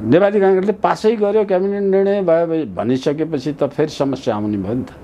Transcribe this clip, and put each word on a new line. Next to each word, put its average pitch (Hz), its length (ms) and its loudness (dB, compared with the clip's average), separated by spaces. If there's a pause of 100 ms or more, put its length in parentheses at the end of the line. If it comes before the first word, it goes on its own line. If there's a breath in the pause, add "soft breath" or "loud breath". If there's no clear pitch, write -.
नेपाली 196 360 4
काङ्ग्रेसले 190 320 2
पासै 190 440 0
गर्यो, 208 300 0
क्याबिनेट 196 360 -2
निर्णय 196 400 2
भयो 165 540 0
भनिसकेपछि 143 760 -2
त 143 100 -2
फेरि 147 260 -2
समस्या 131 460 -4
आउने 104 220 -2
भयो 98 160 -4
नि 127 100 -2
त। - 40 -10 (160)